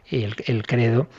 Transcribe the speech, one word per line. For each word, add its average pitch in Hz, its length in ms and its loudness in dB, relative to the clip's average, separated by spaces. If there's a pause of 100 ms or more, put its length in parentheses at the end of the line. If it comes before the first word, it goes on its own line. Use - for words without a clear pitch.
(100)
el, 110 240 -2 (120)
el 113 200 -2
credo 120 420 2 (100)